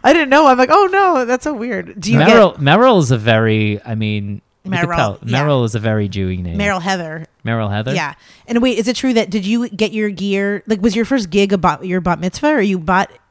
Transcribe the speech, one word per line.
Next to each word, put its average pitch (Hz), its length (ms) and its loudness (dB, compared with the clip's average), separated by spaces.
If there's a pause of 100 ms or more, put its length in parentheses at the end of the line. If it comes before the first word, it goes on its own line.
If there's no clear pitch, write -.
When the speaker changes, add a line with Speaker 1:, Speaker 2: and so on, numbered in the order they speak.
Speaker 1:
<laughs> - 40 -10
I 277 100 6
didn't 302 160 2
know. 294 160 6
I'm 262 100 6
like, 254 160 2
"Oh, 392 180 4
no, 370 360 2
that's 254 180 -2
so 302 80 -4
weird." 208 480 -8
Do 175 120 -4
you 233 60 4
Speaker 2:
Merrill, 220 340 6
Speaker 1:
get - 80 -16
Speaker 2:
Merrill 202 380 4
is 131 120 2
a 127 80 2
very, 110 640 0
I 117 100 -8
mean, 104 460 -4 (240)
you 190 60 -12
can 180 120 -2
Speaker 1:
Merrill, 175 140 -2
Speaker 2:
tell. 110 280 -2
Speaker 1:
yeah. 120 80 -6
Speaker 2:
Merrill 135 320 0
is 110 100 -4
a 117 60 -4
very 107 280 -2
Jewy 92 340 -4
name. 85 140 -6
Speaker 1:
Merrill 202 240 -2
Heather. 165 460 -6 (180)
Speaker 2:
Merrill 113 240 -2
Heather? 110 260 -4
Speaker 1:
Yeah. 147 200 -6 (320)
And 233 160 0
wait, 247 160 0
is 208 80 -2
it 240 80 -2
true 262 200 -2
that, 220 160 0
did 196 140 -2
you 233 240 -2
get 202 240 -4
your 214 180 -4
gear, 196 580 -4
like, 208 120 -2
was 202 140 0
your 226 100 0
first 233 260 -2
gig 196 220 0
a 202 60 0
bat, 160 260 -2
your 185 160 -2
bat 170 200 -2
mitzvah, 180 300 -4
or 302 100 0
you 196 180 0
bought 180 320 -2 (200)